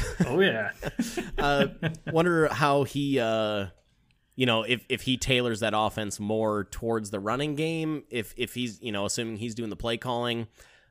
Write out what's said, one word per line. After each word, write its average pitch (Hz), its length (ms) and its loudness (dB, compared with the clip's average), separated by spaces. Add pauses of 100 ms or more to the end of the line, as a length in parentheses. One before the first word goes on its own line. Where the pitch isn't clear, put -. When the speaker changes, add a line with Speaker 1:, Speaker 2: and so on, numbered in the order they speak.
Speaker 1:
<laughs> - 200 0
Speaker 2:
Oh, 143 140 2
yeah. 196 320 2 (320)
<laughs> - 340 -8
Speaker 1:
Uh, 139 300 4 (440)
wonder 160 360 4
how 143 360 4
he, 139 340 0
uh, 107 500 2 (680)
you 127 60 2
know, 113 200 4
if, 117 260 0
if 120 100 -2
he 127 160 0
tailors 123 440 2
that 110 140 0
offense 107 460 0
more 107 440 0
towards 113 440 -4
the 104 100 -4
running 127 360 -2
game, 160 560 -2
if, 117 260 -6
if 120 160 -4
he's, 120 300 -6
you 117 100 -6
know, 101 140 -2
assuming 113 320 -4
he's 113 160 -6
doing 113 160 -6
the 95 60 -10
play 117 200 -2
calling, 120 500 -2 (440)